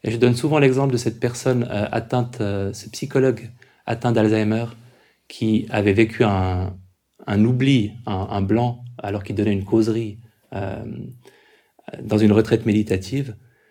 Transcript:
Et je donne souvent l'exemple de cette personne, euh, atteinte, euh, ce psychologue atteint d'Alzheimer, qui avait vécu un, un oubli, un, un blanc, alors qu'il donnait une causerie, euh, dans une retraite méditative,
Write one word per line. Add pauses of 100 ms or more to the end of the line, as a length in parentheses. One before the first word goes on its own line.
Et
je
donne
souvent
l'exemple
de
cette
personne,
euh,
atteinte,
euh,
ce
psychologue (340)
atteint
d'Alzheimer, (600)
qui
avait
vécu
un, (500)
un
oubli, (140)
un,
un
blanc, (120)
alors
qu'il
donnait
une
causerie, (360)
euh, (1160)
dans
une
retraite
méditative, (360)